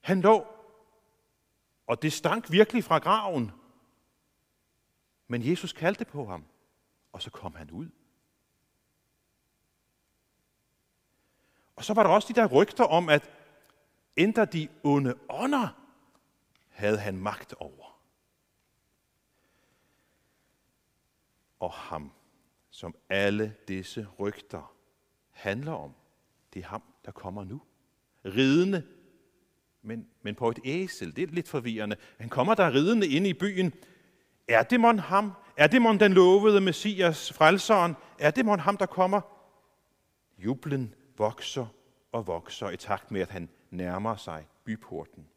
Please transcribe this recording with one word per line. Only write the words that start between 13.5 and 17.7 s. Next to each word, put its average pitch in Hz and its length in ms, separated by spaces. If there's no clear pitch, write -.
endda 208 300
de 156 220
onde 143 320
ånder 240 380
havde 104 280
han 101 200
magt - 360
over. - 460